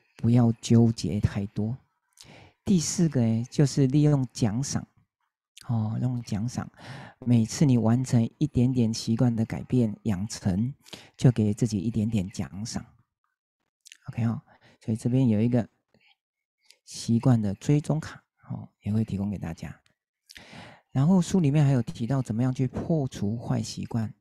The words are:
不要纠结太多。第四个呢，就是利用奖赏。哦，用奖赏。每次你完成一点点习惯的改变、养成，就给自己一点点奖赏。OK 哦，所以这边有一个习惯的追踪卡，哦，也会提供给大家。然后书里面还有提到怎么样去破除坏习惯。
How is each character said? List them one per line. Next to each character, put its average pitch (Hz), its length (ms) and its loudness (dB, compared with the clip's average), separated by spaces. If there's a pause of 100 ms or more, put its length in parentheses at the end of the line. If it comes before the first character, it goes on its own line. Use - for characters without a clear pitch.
(180)
不 113 120 0
要 120 300 6
纠 117 320 6
结 98 300 -4
太 - 240 -2
多。 110 320 -6 (880)
第 185 160 4
四 170 260 0
个 135 140 0
呢， 113 280 2
就 147 160 2
是 135 220 2
利 147 140 4
用 143 320 2
奖 113 280 -2
赏。 - 240 -6 (840)
哦， 113 320 -2
用 123 220 -4
奖 110 240 -4
赏。 - 220 -8 (500)
每 117 260 4
次 - 200 0
你 123 120 6
完 113 260 2
成 117 340 2
一 156 80 0
点 127 260 2
点 117 220 2
习 113 220 -2
惯 120 180 2
的 113 120 -2
改 - 180 -8
变、 117 400 0
养 104 240 -2
成， 107 460 -2 (420)
就 135 160 4
给 107 220 2
自 127 120 0
己 107 140 -2
一 85 100 -2
点 110 200 -2
点 98 200 -2
奖 95 360 -10
赏。 - 200 -10 (1200)
OK 117 180 -4
哦， 113 160 -2 (400)
所 113 120 -4
以 110 40 -4
这 120 120 -2
边 127 200 2
有 104 120 2
一 117 60 2
个 123 200 0 (1160)
习 - 360 -2
惯 117 220 2
的 101 140 -2
追 147 240 0
踪 151 220 -4
卡， - 200 -16 (280)
哦， 110 200 -12 (120)
也 104 120 -4
会 110 100 0
提 98 140 -6
供 101 120 -4
给 95 80 -8
大 82 160 -10
家。 78 200 -14 (1160)
然 135 160 0
后 185 140 4
书 190 180 0
里 147 100 2
面 147 160 4
还 139 60 4
有 127 100 2
提 - 240 -6
到 135 160 -2
怎 110 140 -4
么 120 80 0
样 131 100 0
去 131 140 -2
破 139 400 -2
除 107 300 -4
坏 120 240 -4
习 98 240 -10
惯。 113 360 -4